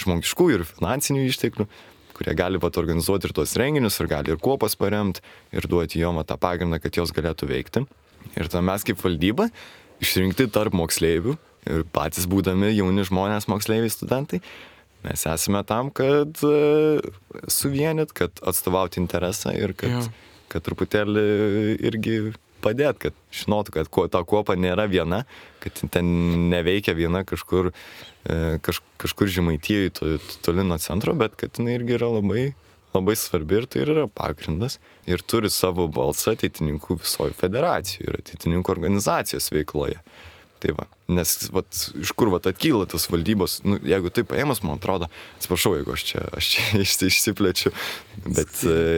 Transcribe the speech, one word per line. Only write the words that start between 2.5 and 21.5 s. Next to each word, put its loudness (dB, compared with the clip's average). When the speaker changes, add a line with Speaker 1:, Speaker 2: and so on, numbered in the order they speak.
Speaker 1:
vat, 0
organizuot 0
ir -4
tuos 0
renginius, 2
ir 0
gali 0
ir -2
kuopas 2
paremt, 0
ir -4
duoti 0
jom, 2
va, -2
tą -4
pagrindą, 0
kad -4
jos -2
galėtų -2
veikti. -2
Ir -4
tada 0
mes 0
kaip -4
valdyba, 2
išrinkti 2
tarp 2
moksleivių, 2
ir -2
patys -2
būdami 2
jauni 2
žmonės, 0
moksleiviai, 0
studentai, -4
mes -6
esame 0
tam, -2
kad, 2
e, 4
suvienyt, 0
kad -2
atstovaut 0
interesą -2
ir -2
kad -4
Speaker 2:
Jo. 0
Speaker 1:
kad -6
truputėlį 0